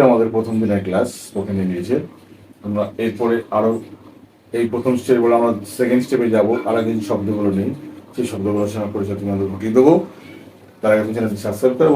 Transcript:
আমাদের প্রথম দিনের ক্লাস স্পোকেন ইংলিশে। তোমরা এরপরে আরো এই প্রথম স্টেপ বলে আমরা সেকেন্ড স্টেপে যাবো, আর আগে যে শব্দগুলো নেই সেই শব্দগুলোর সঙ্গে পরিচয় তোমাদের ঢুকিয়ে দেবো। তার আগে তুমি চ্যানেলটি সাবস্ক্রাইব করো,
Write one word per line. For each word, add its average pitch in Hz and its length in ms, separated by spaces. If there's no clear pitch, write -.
আমাদের 113 260
প্রথম 113 280
দিনের 101 240
ক্লাস 95 220
স্পোকেন 98 360
ইংলিশে। 92 340
তোমরা 104 220
এরপরে 117 320
আরো 110 140
এই 117 140
প্রথম 123 280
স্টেপ 127 240
বলে 117 140
আমরা 117 140
সেকেন্ড 123 280
স্টেপে 120 200
যাবো, 107 160
আর 113 120
আগে 110 180
যে 104 120
শব্দগুলো 101 480
নেই 110 120
সেই 123 180
শব্দগুলোর 104 420
সঙ্গে 104 200
পরিচয় 98 280
তোমাদের 98 300
ঢুকিয়ে 107 260
দেবো। 139 140
তার 107 120
আগে 107 120
তুমি 110 120
চ্যানেলটি 104 300
সাবস্ক্রাইব 127 320
করো, 160 180